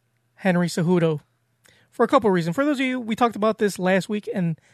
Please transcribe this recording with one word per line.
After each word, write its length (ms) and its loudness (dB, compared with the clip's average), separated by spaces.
Henry 340 0
Cejudo. 520 0
For 140 -2
a 40 2
couple 220 4
of 40 4
reasons. 200 0
For 100 0
those 140 0
of 80 -2
you, 140 -4
we 160 -6
talked 180 2
about 240 -2
this 200 -2
last 300 0
week 240 -6
and 260 -2